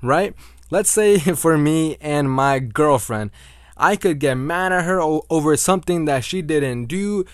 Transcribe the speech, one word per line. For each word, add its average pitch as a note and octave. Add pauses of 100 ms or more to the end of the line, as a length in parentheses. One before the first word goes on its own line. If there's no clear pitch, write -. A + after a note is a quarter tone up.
right? D#3 (340)
Let's F#3+
say G#3
<laughs> E3
for D#3+
me D#3
and D3
my C3+
girlfriend, A#2+ (440)
I F#3
could E3+
get C3+
mad E3+
at F3+
her F#3
o-, D#3
over D#3
something F3
that C#3
she F#3
didn't C#3
do, F#3+